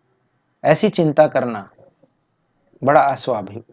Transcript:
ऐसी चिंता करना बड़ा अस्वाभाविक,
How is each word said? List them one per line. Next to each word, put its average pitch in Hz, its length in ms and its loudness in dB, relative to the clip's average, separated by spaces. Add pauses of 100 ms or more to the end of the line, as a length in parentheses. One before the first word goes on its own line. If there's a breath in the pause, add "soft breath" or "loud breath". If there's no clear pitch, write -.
(640)
ऐसी 156 260 2
चिंता 156 380 2
करना 117 420 -6 (1120)
बड़ा 143 180 4
अस्वाभाविक, 123 720 -6